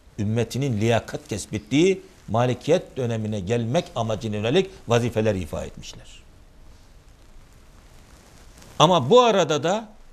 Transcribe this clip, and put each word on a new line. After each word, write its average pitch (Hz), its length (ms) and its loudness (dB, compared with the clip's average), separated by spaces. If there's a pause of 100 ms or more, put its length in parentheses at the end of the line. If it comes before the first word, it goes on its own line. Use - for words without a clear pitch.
(180)
ümmetinin 113 600 -2
liyakat 113 480 0
kesbettiği 139 760 0 (260)
malikiyet 127 680 0
dönemine 110 440 -4
gelmek 117 440 -2 (120)
amacına 110 400 -4
yönelik 123 340 0 (180)
vazifeler 110 460 2
ifa 85 300 -6
etmişler. - 420 -16 (2750)
Ama 151 320 4
bu 247 100 8
arada 180 420 2
da 208 260 -2 (240)